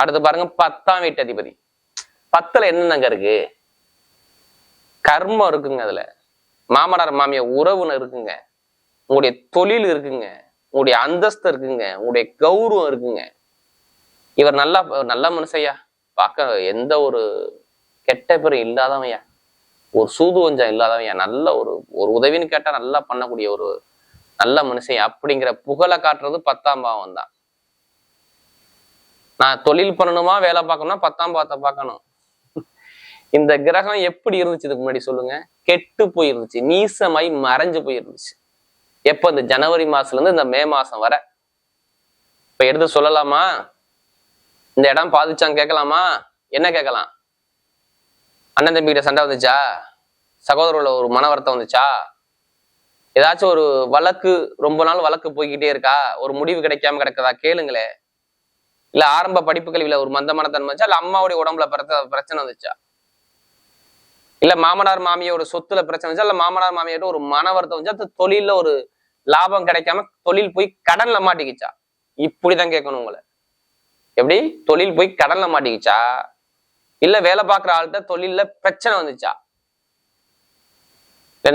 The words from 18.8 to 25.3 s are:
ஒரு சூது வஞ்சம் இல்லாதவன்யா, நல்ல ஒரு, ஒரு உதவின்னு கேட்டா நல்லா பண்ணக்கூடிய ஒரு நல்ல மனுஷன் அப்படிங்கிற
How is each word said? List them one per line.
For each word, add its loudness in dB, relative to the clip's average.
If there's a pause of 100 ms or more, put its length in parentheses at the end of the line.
ஒரு 2
சூது 2
வஞ்சம் 2
இல்லாதவன்யா, 0
நல்ல -2 (140)
ஒரு, -6 (280)
ஒரு 0
உதவின்னு 0
கேட்டா -2
நல்லா -4 (100)
பண்ணக்கூடிய -6
ஒரு -8 (760)
நல்ல 2
மனுஷன் -2
அப்படிங்கிற -2 (160)